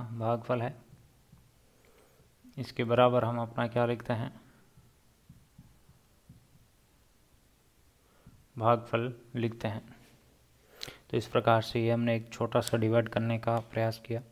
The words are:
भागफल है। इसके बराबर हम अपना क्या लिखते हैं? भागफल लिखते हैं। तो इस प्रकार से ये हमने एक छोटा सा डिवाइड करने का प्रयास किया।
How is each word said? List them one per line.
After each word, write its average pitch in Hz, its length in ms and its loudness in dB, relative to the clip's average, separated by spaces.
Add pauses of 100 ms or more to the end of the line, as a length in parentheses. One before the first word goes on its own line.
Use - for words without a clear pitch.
(140)
भागफल 117 480 -2
है। 131 140 -4 (1800)
इसके 127 260 -4
बराबर 123 420 6
हम 120 140 0
अपना 117 280 -2
क्या 120 180 2
लिखते 117 280 -2
हैं? 110 180 -4 (4000)
भागफल 117 560 2 (220)
लिखते 117 320 -4
हैं। 107 140 -6 (1300)
तो 117 80 0
इस 110 100 -4
प्रकार 113 360 4
से - 160 -4
ये 117 120 2
हमने 117 240 0
एक 113 160 -6
छोटा 117 300 0
सा 117 160 0
डिवाइड 110 320 2
करने 113 300 -2
का 117 240 0
प्रयास 113 440 -4
किया। 117 140 -6 (100)